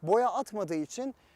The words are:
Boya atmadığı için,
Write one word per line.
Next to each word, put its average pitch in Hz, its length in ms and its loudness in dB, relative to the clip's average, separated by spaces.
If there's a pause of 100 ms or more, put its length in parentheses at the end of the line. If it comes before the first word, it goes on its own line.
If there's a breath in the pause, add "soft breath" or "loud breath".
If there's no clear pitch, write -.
Boya 226 280 4
atmadığı 202 460 -2
için, 240 400 -4 (200 soft breath)